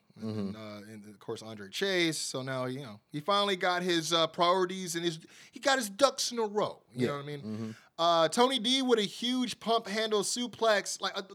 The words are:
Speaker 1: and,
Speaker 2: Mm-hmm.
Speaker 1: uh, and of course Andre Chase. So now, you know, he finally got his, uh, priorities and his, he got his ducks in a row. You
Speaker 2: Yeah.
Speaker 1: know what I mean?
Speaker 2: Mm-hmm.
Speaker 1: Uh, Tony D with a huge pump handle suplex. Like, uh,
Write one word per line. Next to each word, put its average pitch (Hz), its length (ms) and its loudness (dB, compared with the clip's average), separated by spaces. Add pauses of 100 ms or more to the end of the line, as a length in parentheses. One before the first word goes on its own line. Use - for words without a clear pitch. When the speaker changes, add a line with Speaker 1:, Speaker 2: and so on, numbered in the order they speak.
(200)
Speaker 1:
and, 107 360 -4
Speaker 2:
Mm-hmm. - 0 -
Speaker 1:
uh, 107 220 -14 (140)
and 104 160 -18
of 107 120 -20
course 110 240 -10
Andre 107 260 -14
Chase. 175 480 0
So - 240 -6
now, 131 240 -4
you 127 160 -6
know, 110 180 -16 (120)
he 147 80 -8
finally 202 360 2
got 180 280 0
his, 170 280 0
uh, 165 160 6
priorities 180 680 2
and 170 100 -4
his, 160 140 -2 (320)
he - 80 -18
got 269 180 4
his 220 120 -2
ducks 262 420 2
in 233 80 -6
a 220 60 0
row. 202 360 -2 (140)
You 123 60 -2
Speaker 2:
Yeah. 117 80 2
Speaker 1:
know 143 80 -2
what 143 60 -8
I 143 40 -12
mean? 147 140 -10
Speaker 2:
Mm-hmm. 110 300 -8 (280)
Speaker 1:
Uh, 165 300 6
Tony 247 300 4
D 254 220 2
with 247 180 4
a 208 40 2
huge 240 560 -2
pump 220 280 0
handle 214 360 0
suplex. 220 760 0
Like, 190 160 -4
uh, 202 60 -4 (140)